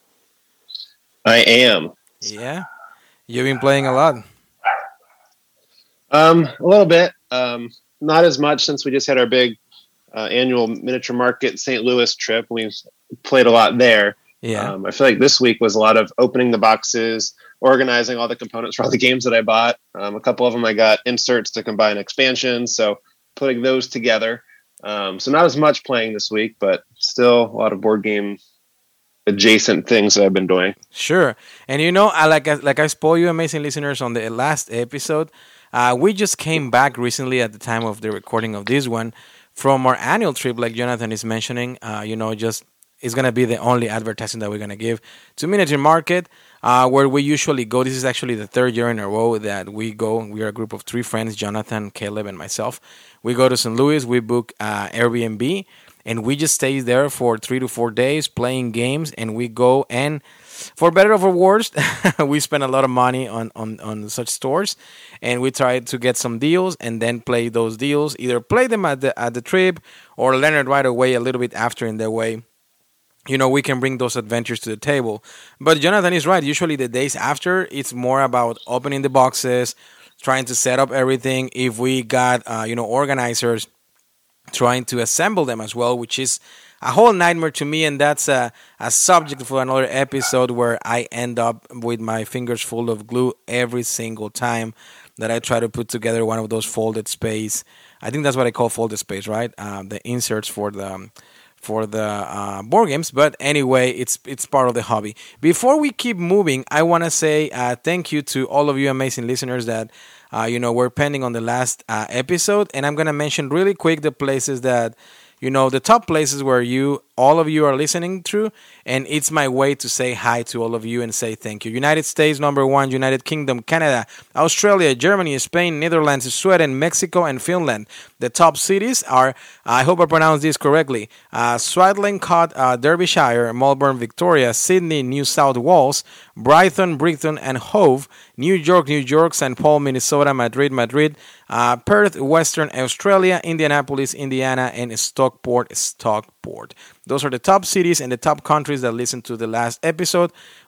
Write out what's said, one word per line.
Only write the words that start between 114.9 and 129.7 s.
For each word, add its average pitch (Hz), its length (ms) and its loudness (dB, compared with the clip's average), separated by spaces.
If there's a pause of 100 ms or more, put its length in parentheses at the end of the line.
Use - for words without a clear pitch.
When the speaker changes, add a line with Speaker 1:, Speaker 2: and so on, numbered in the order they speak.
Speaker 2:
you 131 100 -6
know, 135 200 2
the 131 100 0
top 226 280 2
places 143 360 -2
where 127 180 2
you, 135 420 -2 (120)
all 143 240 4
of 156 100 2
you 156 160 2
are 139 100 2
listening 175 460 -4
through, 214 300 -2 (340)
and 131 240 -4
it's 151 220 -4
my 151 160 0
way 135 260 0
to 131 160 -8
say 127 240 -4
hi 120 300 -2
to 117 180 -8
all 113 140 -4
of 110 100 -8
you 120 160 -4
and 113 120 -6
say 113 200 -6
thank 107 320 -12
you. 113 60 -8
United 147 340 2
States, 151 340 2
number 143 260 2
one, 135 260 2
United 131 320 0
Kingdom, 135 380 -4
Canada, 147 440 0 (300)
Australia, 165 580 2
Germany, 160 460 0
Spain, 170 400 -2
Netherlands, 147 520 0
Sweden, 165 460 2
Mexico, 170 480 0
and 131 160 -4
Finland. 143 460 -2 (320)
The 123 100 -4
top 160 260 4
cities 202 480 0
are, 131 300 4 (320)
I 123 180 2